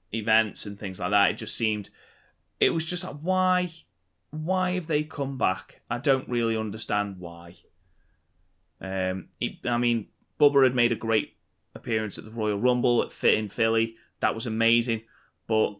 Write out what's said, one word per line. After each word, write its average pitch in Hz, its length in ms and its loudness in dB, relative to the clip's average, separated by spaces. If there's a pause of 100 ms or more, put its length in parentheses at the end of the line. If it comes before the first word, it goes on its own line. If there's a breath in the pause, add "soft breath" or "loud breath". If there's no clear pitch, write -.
(120)
events 110 540 -2
and 101 120 -8
things 95 200 -8
like 95 140 -2
that. 101 180 4
It 98 40 -4
just 110 220 -6
seemed, 107 320 -4 (720 soft breath)
it 131 120 4
was 160 140 0
just 175 200 -4
like, 143 180 -8
why, 185 480 0 (600)
why 180 420 -2
have 175 160 -4
they 151 160 0
come 139 340 -4
back? 95 500 -2
I 123 100 -4
don't 135 300 2
really 117 280 0
understand 104 640 -2
why. 85 340 -12 (1300)
Um, 95 480 -4 (120)
it, - 240 -4
I 120 140 -2
mean, 120 300 0 (320)
Bubba 139 240 6
had 127 100 4
made 120 180 2
a 110 40 0
great 113 380 -2 (400)
appearance 110 440 -4
at - 60 -12
the 110 60 -14
Royal 107 280 0
Rumble 120 460 4
at - 80 -10
Fit 107 220 2
in 107 140 -2
Philly. 113 460 0 (240 soft breath)
That 107 160 0
was 113 120 -6
amazing. 117 560 2 (440 soft breath)
But 110 340 2